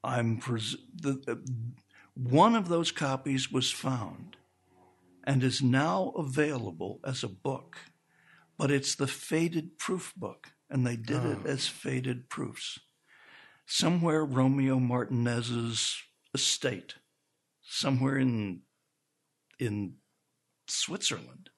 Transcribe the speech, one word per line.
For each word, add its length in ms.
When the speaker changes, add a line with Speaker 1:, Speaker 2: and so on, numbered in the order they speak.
Speaker 1:
I'm 340
pres-, 380
the, 320
uh, 100
one 400
of 140
those 240
copies 580
was 220
found 640
and 180
is 180
now 560
available 840
as 220
a 40
book, 500
but 140
it's 240
the 140
faded 680
proof 360
book, 380
and 160
they 100
did 280
it 200
Speaker 2:
Oh. 40
Speaker 1:
as 180
faded 600
proofs. 500
Somewhere 600
Romeo 540
Martinez's 1200
estate, 640
somewhere 560
in, 420
in 360
Switzerland 880